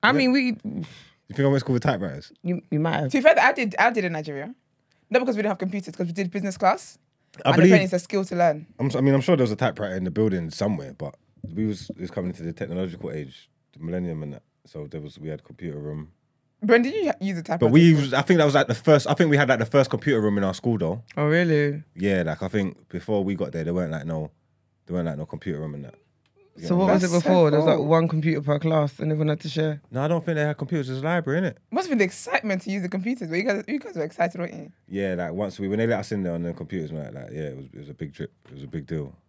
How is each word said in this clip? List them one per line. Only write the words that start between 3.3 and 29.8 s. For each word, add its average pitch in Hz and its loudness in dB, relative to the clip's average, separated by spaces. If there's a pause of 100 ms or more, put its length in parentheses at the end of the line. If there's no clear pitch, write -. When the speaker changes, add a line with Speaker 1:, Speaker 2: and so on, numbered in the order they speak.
Speaker 3:
I 254 4
did, 240 -2
I 220 4
did 220 -2
in 170 -2
Nigeria. 156 -8 (540)
Not 240 2
because 247 -2
we 208 -4
didn't 214 -2
have 185 -4
computers, 190 -8
'cause 180 -6
we 170 -8
did 180 -6
business 196 -6
class. 208 -2 (460)
Speaker 2:
I 135 4
Speaker 3:
And 139 6
Speaker 2:
believe 175 8
Speaker 3:
apparently 190 8
it's 180 -4
a 180 0
skill 196 -4
to 180 -6
learn. 160 2 (140)
Speaker 2:
I'm 123 -2
s-, 127 -2
I 123 0
mean, 139 6
I'm 135 4
sure 165 4
there 131 4
was 110 2
a 104 -2
typewriter 104 -2
in 92 -2
the 90 -2
building 95 0
somewhere, 80 -4
but 73 -10 (380)
we 107 -2
was, 104 -6
it - -12
was 90 -10
coming 92 -6
into 82 -10
the 82 -6
technological 87 -8
age, 73 -12 (240)
the - -20
millennium 85 -6
and 73 -10
that. - -20 (220)
So 73 -14
there 78 -12
was, 73 -16
we 78 -12
had 76 -10
computer 78 -12
room. 76 -12 (500)
Speaker 3:
Bren, 240 4
did 269 -4
you 415 -2
ha-, - -2
use 190 -4
a 165 -8
typewriter 165 0
Speaker 2:
But 113 4
we 170 10
Speaker 3:
in 160 8
school? 143 2
Speaker 2:
was, 127 -2
I 135 2
think 180 4
that 156 6
was, 143 4
like, 135 4
the 117 0
first, 147 4
I 139 4
think 165 4
we 143 6
had, 139 4
like, 123 4
the 113 0
first 135 4
computer 117 0
room 104 2
in 98 0
our 92 0
school 113 0
though. 92 -2 (140)
Speaker 1:
Oh, 147 0
really? 151 2 (140)
Speaker 2:
Yeah, 95 2
like, 78 -4
I 95 -6
think 98 -4
before 98 -4
we 98 -2
got 82 -4
there, 80 -6
there 85 -2
weren't, 87 -2
like, 78 -8
no, 78 -6 (540)
there 87 -10
weren't, 85 -2
like, 73 -6
no 78 -8
computer 80 -8
room 76 -10
and 71 -12
that. 62 -18 (600)
You 160 -14
Speaker 1:
So 180 0
Speaker 2:
know 190 4
Speaker 1:
what 185 4
was 185 4
it 180 0
Speaker 3:
That's 170 2
so - 0
Speaker 1:
before? 175 6
There 151 4
was, 160 4
like, 156 6
Speaker 3:
cool. 147 -2
Speaker 1:
one 165 4
computer 156 0
per 143 0
class 156 0
and 156 -2
everyone 151 0
had 151 -2
to 160 -8
share? 151 -2 (100)